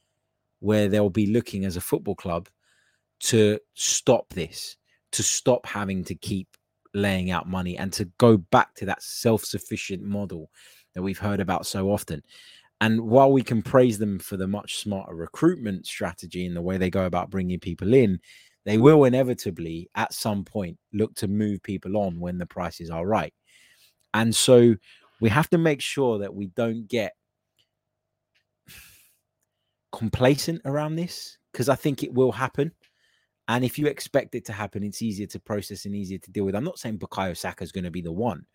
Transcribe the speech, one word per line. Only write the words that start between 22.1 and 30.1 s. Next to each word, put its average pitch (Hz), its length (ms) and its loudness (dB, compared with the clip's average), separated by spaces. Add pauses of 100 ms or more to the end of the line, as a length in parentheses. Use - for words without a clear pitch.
when 90 180 -6
the 87 80 -6
prices 85 440 -10
are 82 160 -6
right. 95 280 0 (800)
And 110 220 0
so 120 400 8 (460)
we 113 80 4
have 147 220 2
to 175 60 4
make 160 220 2
sure 120 400 0
that 98 160 -6
we 101 120 -6
don't 113 420 -4
get 110 260 -2 (2750)
complacent 139 720 0